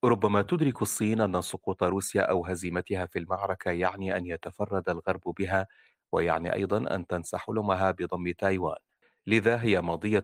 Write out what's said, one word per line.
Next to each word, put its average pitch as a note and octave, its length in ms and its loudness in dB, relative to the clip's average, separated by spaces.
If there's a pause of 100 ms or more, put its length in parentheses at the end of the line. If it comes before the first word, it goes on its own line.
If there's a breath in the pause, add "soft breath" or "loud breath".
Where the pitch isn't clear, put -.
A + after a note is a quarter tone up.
ربما G#2 380 4
تدرك C#3+ 400 0
الصين G#2+ 380 0
أن F#2+ 220 2
سقوط - 400 -4
روسيا F#2+ 400 2
أو F2+ 240 2
هزيمتها F2+ 600 -4
في F2 120 -6
المعركة F#2 520 -4
يعني F#2 460 0
أن F2+ 100 -2
يتفرد F2+ 640 -4
الغرب F2+ 320 -2 (180)
بها، F#2+ 280 0 (460 soft breath)
ويعني E2+ 420 0
أيضا G2 420 0
أن F2+ 100 -4
تنسح F2 440 -6
لمها G2 400 2
بضم F2 420 -4
تايوان، F#2 440 0 (500)
لذا A2+ 360 4
هي G#2+ 180 4
ماضية F2 440 0